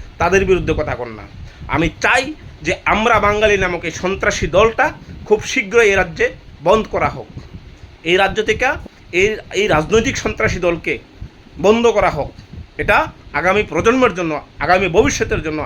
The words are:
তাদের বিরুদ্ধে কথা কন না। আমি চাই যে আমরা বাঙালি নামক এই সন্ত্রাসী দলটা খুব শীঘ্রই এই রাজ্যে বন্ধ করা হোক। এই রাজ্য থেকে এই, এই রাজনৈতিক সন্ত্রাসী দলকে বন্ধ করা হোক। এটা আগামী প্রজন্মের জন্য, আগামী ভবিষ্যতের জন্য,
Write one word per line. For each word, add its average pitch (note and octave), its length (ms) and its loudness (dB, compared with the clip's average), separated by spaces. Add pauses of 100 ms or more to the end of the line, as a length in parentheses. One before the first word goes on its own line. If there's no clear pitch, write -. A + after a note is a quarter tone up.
(180)
তাদের F#3 280 2
বিরুদ্ধে F3 320 2
কথা C#3 180 -4
কন A#2+ 140 -8
না। G#2+ 140 -14 (440)
আমি D#3+ 220 0 (120)
চাই C4 320 2 (280)
যে D#3 140 -2 (100)
আমরা G#3+ 340 2
বাঙালি G#3 380 2
নামক F3+ 280 -4
এই D#3+ 60 -4
সন্ত্রাসী F#3+ 560 -4
দলটা A3+ 460 2 (320)
খুব G#3+ 180 2
শীঘ্রই A3+ 460 2
এই G3 60 4
রাজ্যে F3 380 0 (300)
বন্ধ G3+ 240 4
করা D#3 220 -2
হোক। B2+ 180 -10 (760)
এই E3+ 140 2
রাজ্য F#3+ 260 0
থেকে G#3+ 220 0 (460)
এই, G3 260 2 (160)
এই G3+ 140 0
রাজনৈতিক F#3 500 2
সন্ত্রাসী G#3+ 420 -2
দলকে E3+ 400 -2 (600)
বন্ধ A3+ 280 4
করা G3+ 220 2
হোক। C#3+ 240 -6 (440)
এটা G3+ 300 2 (260)
আগামী F#3 300 0
প্রজন্মের A3+ 500 2
জন্য, D#3+ 280 -6 (180)
আগামী F#3 280 2
ভবিষ্যতের G#3 560 0
জন্য, D#3 220 -4